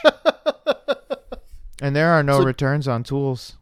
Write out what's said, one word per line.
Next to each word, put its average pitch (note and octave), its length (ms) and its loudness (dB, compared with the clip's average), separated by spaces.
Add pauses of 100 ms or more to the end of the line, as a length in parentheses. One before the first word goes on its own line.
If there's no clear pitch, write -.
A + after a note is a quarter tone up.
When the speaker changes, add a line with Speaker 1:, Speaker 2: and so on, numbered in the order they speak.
Speaker 1:
<laughs> D#5 80 6 (1700)
Speaker 2:
And C#3 160 -2
there D#3+ 140 2
are D#3+ 120 4
no C#3 160 4
Speaker 1:
So C3+ 60 6
Speaker 2:
returns C3+ 420 0
on A#2+ 160 0
tools. C3+ 600 -4